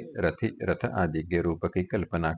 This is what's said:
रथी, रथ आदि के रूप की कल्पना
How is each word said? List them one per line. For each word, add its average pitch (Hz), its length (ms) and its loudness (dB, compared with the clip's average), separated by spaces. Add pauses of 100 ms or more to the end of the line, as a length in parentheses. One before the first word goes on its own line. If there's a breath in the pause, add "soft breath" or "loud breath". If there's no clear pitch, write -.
(180)
रथी, 90 300 2 (160)
रथ 90 240 0
आदि 80 360 0
के 87 180 0
रूप 82 260 0
की 92 180 2
कल्पना 85 520 0